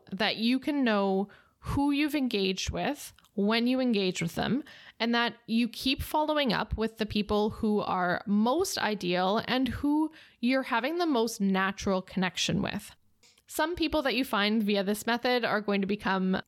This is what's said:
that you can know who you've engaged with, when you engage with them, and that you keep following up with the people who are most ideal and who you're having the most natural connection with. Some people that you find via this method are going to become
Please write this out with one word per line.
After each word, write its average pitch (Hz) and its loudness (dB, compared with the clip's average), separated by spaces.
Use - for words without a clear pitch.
that 190 -2
you 233 2
can 285 0
know 196 2
who 285 0
you've 285 2
engaged 202 0
with, 190 -4
when 226 2
you 254 2
engage 202 0
with 170 -4
them, 240 -2
and 233 0
that 233 0
you 226 0
keep 262 -2
following 302 0
up 165 -2
with 220 -4
the 214 -4
people 208 0
who 208 -2
are 180 -2
most 240 0
ideal 190 0
and 254 0
who 294 0
you're 262 0
having 254 -2
the 349 0
most 233 0
natural 190 0
connection - -2
with. - -6
Some 320 0
people 311 2
that 254 2
you 254 2
find 214 2
via 202 2
this 208 -2
method 240 2
are - 0
going 202 2
to 196 0
become 190 0